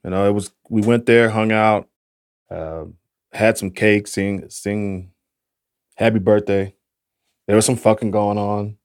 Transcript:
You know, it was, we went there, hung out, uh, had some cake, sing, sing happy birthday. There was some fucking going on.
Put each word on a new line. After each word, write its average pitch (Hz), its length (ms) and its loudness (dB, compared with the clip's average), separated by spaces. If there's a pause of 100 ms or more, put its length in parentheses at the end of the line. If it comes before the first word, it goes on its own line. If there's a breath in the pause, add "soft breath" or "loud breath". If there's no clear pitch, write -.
You 90 80 -10
know, 98 180 0
it 104 40 2
was, 101 180 -4 (180)
we 110 140 0
went 117 240 2
there, 117 240 6
hung 110 220 0
out, 107 360 2 (600)
uh, 80 360 -10 (460)
had 110 240 0
some 98 140 -6
cake, 104 380 0
sing, 98 420 -6
sing 101 640 -8 (800)
happy 113 240 0
birthday. 98 560 0 (720)
There 101 80 0
was 110 120 4
some 127 100 0
fucking 110 340 0
going 104 260 0
on. 104 480 -6